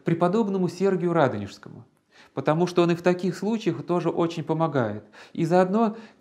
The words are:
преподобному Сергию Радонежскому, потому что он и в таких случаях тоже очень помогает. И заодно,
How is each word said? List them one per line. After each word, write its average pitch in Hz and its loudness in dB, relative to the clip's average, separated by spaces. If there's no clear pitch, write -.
преподобному 185 0
Сергию 180 0
Радонежскому, 113 -2
потому 151 0
что 175 2
он 170 4
и - 0
в 170 -4
таких 180 0
случаях 190 -2
тоже 175 -2
очень 165 -2
помогает. 143 -2
И 170 -2
заодно, 190 2